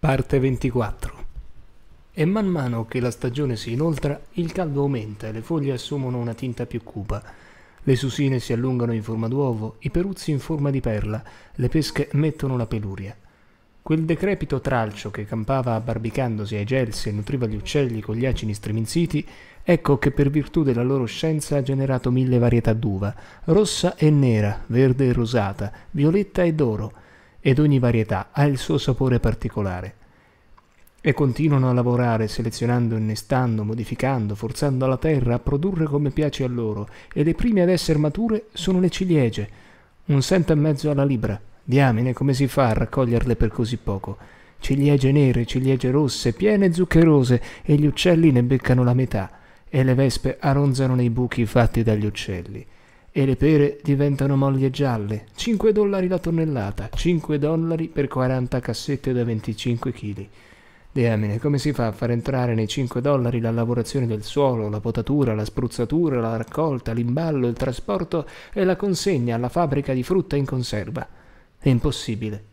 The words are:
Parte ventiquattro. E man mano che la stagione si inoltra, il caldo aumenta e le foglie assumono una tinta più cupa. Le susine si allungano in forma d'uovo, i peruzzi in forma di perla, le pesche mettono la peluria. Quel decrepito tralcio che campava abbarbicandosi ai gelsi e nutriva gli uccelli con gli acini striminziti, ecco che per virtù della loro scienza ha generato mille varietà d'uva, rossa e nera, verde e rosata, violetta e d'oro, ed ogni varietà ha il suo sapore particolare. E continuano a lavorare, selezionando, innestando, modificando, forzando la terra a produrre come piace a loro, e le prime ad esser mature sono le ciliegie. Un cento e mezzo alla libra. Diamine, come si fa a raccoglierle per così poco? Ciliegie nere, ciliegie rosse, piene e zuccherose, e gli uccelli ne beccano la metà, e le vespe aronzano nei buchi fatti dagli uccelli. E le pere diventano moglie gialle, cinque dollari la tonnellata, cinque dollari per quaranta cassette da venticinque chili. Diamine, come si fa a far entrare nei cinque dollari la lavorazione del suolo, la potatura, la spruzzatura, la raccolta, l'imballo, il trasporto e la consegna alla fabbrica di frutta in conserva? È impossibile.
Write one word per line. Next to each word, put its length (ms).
Parte 320
ventiquattro. 760
E 120
man 200
mano 400
che 140
la 100
stagione 460
si 160
inoltra, 500
il 180
caldo 300
aumenta 440
e 60
le 100
foglie 300
assumono 480
una 160
tinta 320
più 160
cupa. 400
Le 140
susine 420
si 160
allungano 400
in 80
forma 260
d'uovo, 520
i 100
peruzzi 400
in 80
forma 320
di 100
perla, 440
le 140
pesche 420
mettono 440
la 120
peluria. 500
Quel 220
decrepito 580
tralcio 480
che 160
campava 480
abbarbicandosi 800
ai 100
gelsi 440
e 20
nutriva 360
gli 80
uccelli 440
con 160
gli 120
acini 260
striminziti, 760
ecco 340
che 140
per 180
virtù 320
della 220
loro 220
scienza 520
ha 60
generato 480
mille 260
varietà 360
d'uva, 380
rossa 500
e 160
nera, 560
verde 400
e 60
rosata, 580
violetta 540
e 100
d'oro, 400
ed 140
ogni 180
varietà 540
ha 140
il 120
suo 220
sapore 400
particolare. 760
E 140
continuano 560
a 40
lavorare, 540
selezionando, 680
innestando, 680
modificando, 720
forzando 540
la 100
terra 380
a 40
produrre 460
come 240
piace 340
a 40
loro, 420
e 100
le 120
prime 260
ad 80
esser 300
mature 520
sono 280
le 100
ciliegie. 600
Un 180
cento 300
e 20
mezzo 340
alla 160
libra. 340
Diamine, 500
come 200
si 140
fa 220
a 40
raccoglierle 600
per 140
così 280
poco? 400
Ciliegie 540
nere, 340
ciliegie 460
rosse, 420
piene 320
e 80
zuccherose, 640
e 140
gli 100
uccelli 460
ne 100
beccano 420
la 120
metà, 340
e 140
le 100
vespe 460
aronzano 560
nei 160
buchi 340
fatti 380
dagli 240
uccelli. 580
E 80
le 120
pere 440
diventano 540
moglie 340
gialle, 640
cinque 360
dollari 380
la 80
tonnellata, 760
cinque 460
dollari 480
per 220
quaranta 500
cassette 540
da 100
venticinque 680
chili. 340
Diamine, 480
come 180
si 140
fa 160
a 60
far 180
entrare 440
nei 120
cinque 320
dollari 400
la 120
lavorazione 540
del 180
suolo, 440
la 140
potatura, 520
la 120
spruzzatura, 760
la 160
raccolta, 560
l'imballo, 560
il 80
trasporto 720
e 140
la 100
consegna 600
alla 120
fabbrica 460
di 100
frutta 320
in 100
conserva? 640
È 120
impossibile. 840